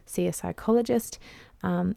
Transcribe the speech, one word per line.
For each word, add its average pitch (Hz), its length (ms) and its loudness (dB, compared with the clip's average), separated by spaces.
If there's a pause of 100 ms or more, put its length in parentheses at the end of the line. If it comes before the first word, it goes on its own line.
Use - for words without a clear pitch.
see 175 220 -2
a 160 60 0
psychologist, 233 840 0 (460)
um, 180 320 0